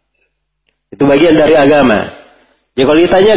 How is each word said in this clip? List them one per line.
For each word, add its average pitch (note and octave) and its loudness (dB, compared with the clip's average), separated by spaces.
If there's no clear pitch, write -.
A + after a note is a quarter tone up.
Itu C#3 -2
bagian D3+ 2
dari D#3 2
agama. C#3 0
Jadi C3 -2
kalau D3+ 0
ditanya, F#3+ 0